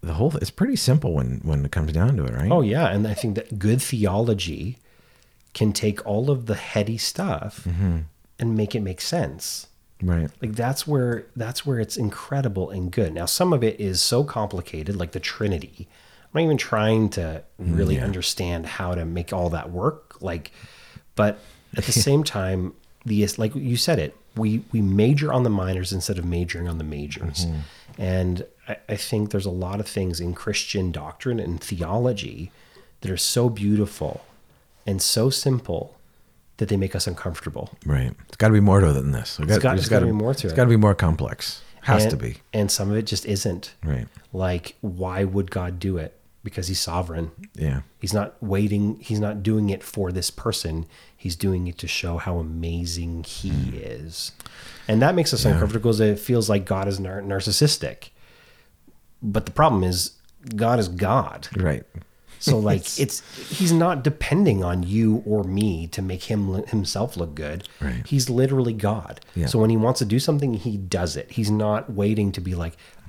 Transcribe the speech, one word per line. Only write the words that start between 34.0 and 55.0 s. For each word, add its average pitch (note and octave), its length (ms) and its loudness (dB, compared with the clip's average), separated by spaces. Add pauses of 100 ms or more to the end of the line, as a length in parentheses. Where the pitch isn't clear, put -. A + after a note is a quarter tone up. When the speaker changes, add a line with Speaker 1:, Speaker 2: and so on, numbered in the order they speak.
Speaker 2:
and F#2+ 140 -2
so A#2 280 2
simple B2+ 640 -2 (640)
that G#2 120 -2
they G2+ 80 2
make F#2+ 180 0
us F#2 120 -2
uncomfortable. - 640 -6 (160)
Speaker 1:
Right. C2+ 280 0 (140)
It's - 100 -20
gotta A2 160 6
be G#2 60 8
more G2+ 200 8
to F2 100 8
it C#2+ 40 6
than C2+ 180 2
this. A#1 280 -4
We D2+ 60 -2
Speaker 2:
It's G#2 100 4
Speaker 1:
got, F#2 60 4
Speaker 2:
got, B2+ 100 4
Speaker 1:
there's - 100 2
Speaker 2:
it's - 80 0
gotta - 160 6
Speaker 1:
gotta, A2+ 80 2
Speaker 2:
be G#2+ 100 2
more B2+ 100 2
to B2 140 -4
Speaker 1:
it's E2 60 -2
Speaker 2:
it. - 20 0
Speaker 1:
gotta B2 140 6
be A#2 80 8
more G#2 180 8
complex. - 640 0 (200)
Has - 220 6
Speaker 2:
And, A2 80 4
Speaker 1:
to - 60 0
be. - 200 -6 (160)
Speaker 2:
and G#2 180 2
some G2+ 200 0
of G#2 60 2
it A2+ 60 0
just G#2 220 -4
isn't. F#2+ 480 -2 (100)
Speaker 1:
Right. C2+ 240 -2 (240)
Speaker 2:
Like, F2+ 500 -2
why F#2 440 -2
would F#2+ 260 0
God F2+ 280 -4
do F#2+ 180 -2
it? D#2 200 -8 (260)
Because F#2+ 240 -8
he's F#2 120 -2
sovereign. E2 520 -4 (240)
Speaker 1:
Yeah. C2+ 260 -2 (180)
Speaker 2:
He's G2 140 -4
not G#2 300 -2
waiting. G#2 560 0
He's G#2+ 200 -2
not G#2+ 240 -2
doing G#2+ 260 2
it F#2+ 140 -2
for F#2 280 -4
this F#2 180 -2
person. - 560 -4 (320)
He's F2 200 -6
doing F#2 300 0
it F2 120 -8
to F2+ 80 -8
show E2+ 300 -4
how F2 200 -2
amazing E2+ 840 -4
he - 280 -8
Speaker 1:
Mm. - 300 -2
Speaker 2:
is. D2+ 500 -10 (560)
And A2 140 4